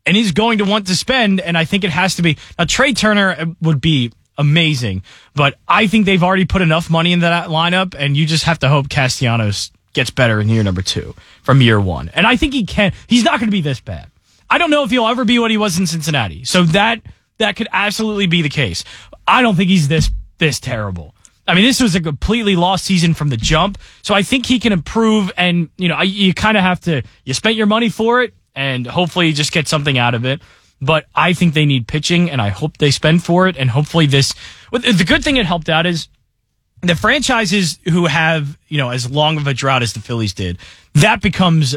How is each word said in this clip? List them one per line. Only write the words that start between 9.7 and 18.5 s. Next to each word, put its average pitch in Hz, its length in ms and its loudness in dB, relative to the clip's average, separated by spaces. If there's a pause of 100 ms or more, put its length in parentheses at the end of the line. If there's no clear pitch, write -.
gets 127 200 -2
better 113 280 2
in 104 80 0
year 113 160 2
number 92 180 -2
two 85 320 -6 (300)
from 135 180 4
year 113 180 6
one. 82 340 -4
And 175 120 0
I 247 120 2
think 277 160 -2
he 240 120 -2
can. 196 280 0 (140)
He's 233 180 4
not 302 160 0
gonna 220 100 0
be 202 100 0
this 143 200 -4
bad. 82 280 -14 (400)
I 254 80 2
don't 330 120 0
know 294 140 2
if 202 80 -4
he'll 233 160 2
ever 240 180 -2
be 240 140 2
what 226 120 0
he 214 60 2
was 202 220 0
in 185 80 0
Cincinnati. 143 560 -4
So 180 200 2
that, 202 380 2 (360)
that 208 180 -2
could - 160 -6
absolutely 202 560 -2
be 170 140 2
the 151 80 -2
case. 110 340 -4 (440)